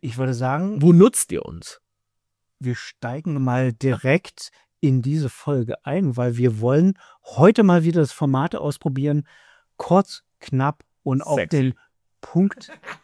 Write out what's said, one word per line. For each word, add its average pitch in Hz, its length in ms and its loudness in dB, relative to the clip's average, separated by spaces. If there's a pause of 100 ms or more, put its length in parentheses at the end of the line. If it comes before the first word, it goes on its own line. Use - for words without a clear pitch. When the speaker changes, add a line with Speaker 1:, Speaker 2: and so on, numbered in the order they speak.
Speaker 1:
ich 123 160 -10
würde 131 160 -4
sagen, 143 480 -4
Speaker 2:
Wo 170 100 8
nutzt 185 380 6
ihr - 160 -6
uns? - 340 -18 (800)
Speaker 1:
wir 123 160 -6
steigen 143 640 -8
mal 127 320 0
direkt 131 800 -4 (300)
in 131 220 2
diese 143 260 -2
Folge - 580 -6
ein, 143 300 -2
weil 123 200 -2
wir 117 240 0
wollen 151 380 2 (240)
heute 208 400 4
mal 175 220 4
wieder 170 160 0
das 143 100 0
Format 139 460 -2
ausprobieren. 147 680 -4 (520)
Kurz, - 480 -2 (160)
knapp 135 420 -4 (220)
und 135 180 -2
auf 147 160 -2
Speaker 2:
Sexy. 120 180 -2
Speaker 1:
den 131 180 0 (460)
Punkt. - 500 -2 (340)